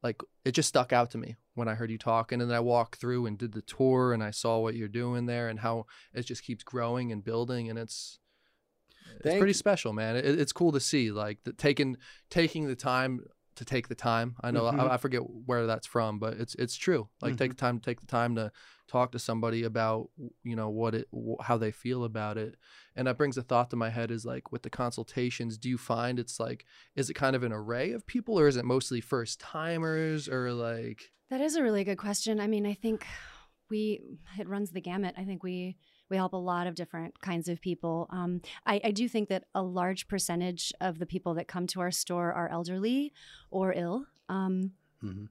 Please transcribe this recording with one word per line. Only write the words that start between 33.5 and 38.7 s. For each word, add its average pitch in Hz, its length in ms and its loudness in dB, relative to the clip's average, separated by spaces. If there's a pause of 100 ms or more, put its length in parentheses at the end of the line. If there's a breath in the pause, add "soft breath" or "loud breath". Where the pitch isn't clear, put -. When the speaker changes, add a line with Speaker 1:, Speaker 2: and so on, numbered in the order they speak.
Speaker 3:
we, 214 300 0 (380)
it 190 100 -6
runs 202 220 -2
the 175 100 -6
gamut. 180 380 -4
I 190 60 -6
think 190 180 -6
we, 180 340 -4 (320 soft breath)
we 190 80 0
help 185 160 2
a 190 40 -4
lot 180 300 0
of 175 80 -4
different 165 460 -8
kinds 170 280 -2
of 170 120 -2
people. 170 500 -2
Um, 180 300 -2 (240 loud breath)
I, 208 200 4